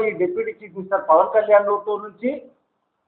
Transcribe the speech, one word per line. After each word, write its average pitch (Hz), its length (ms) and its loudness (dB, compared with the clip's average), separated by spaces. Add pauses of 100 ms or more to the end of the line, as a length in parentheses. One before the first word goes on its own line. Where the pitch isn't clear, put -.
ఈ 214 40 -2
డిప్యూటీ 180 400 -4
చీఫ్ 196 260 -18
మినిస్టర్ 190 320 -4
పవన్ 190 260 4
కళ్యాణ్ 208 320 4
నోట్లో 208 300 -2
నుంచి, 208 340 -6 (760)